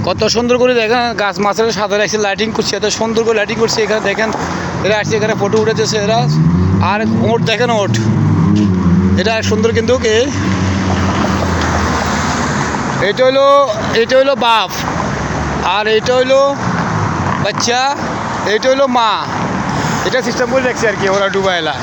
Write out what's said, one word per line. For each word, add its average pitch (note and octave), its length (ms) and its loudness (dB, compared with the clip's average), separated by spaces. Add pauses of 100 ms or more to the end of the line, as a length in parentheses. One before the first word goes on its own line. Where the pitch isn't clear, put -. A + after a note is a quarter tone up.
কত F#3+ 200 -2
সুন্দর A#3+ 340 0
করে B3+ 160 4
দেখেন, A#3 420 0
গাছ G3 220 -2
মাছের G#3 340 0
সাথে G3+ 260 0
রাখছে, G#3+ 200 0
লাইটিং G#3 340 -2
করছে, A3 240 0
এত G3 100 -2
সুন্দর A3 380 0
করে A3+ 120 2
লাইটিং G#3 240 0
করছে। A3+ 220 0
এখানে G#3+ 180 0
দেখেন, G3+ 300 -2 (540)
এরা G#3+ 140 2
আসছে, G3+ 180 -2
এখানে G#3+ 240 0
ফটো G3+ 180 2
উঠাইতেছে G#3+ 400 0
এরা। A3+ 300 2 (540)
আর G3 180 0 (220)
ওট A3+ 180 2
দেখেন, A#3+ 300 0
ওট, G3+ 200 0 (1300)
এটা A3 220 0
সুন্দর G#3+ 300 0
কিন্তু। A3+ 260 2
কে A3+ 280 2 (2750)
এটা G3+ 220 0
হইলো, C#4 440 4 (260)
এটা A#3 220 2
হইলো C4+ 200 4
বাপ, G#3+ 340 0 (920)
আর G3+ 220 0
এটা A3 300 2
হইলো C4+ 380 2 (880)
বাচ্চা, B3 520 0 (500)
এটা A3 220 2
হইলো C4+ 180 4
মা। A3 400 0 (800)
এটা G#3+ 180 0
সিস্টেম A#3+ 280 -2
করে C4 120 2
রাখছে A#3 260 0
আর G3 120 0
কি, G3 80 0
ওরা G3 200 2
ডুবাইলা। F3+ 540 0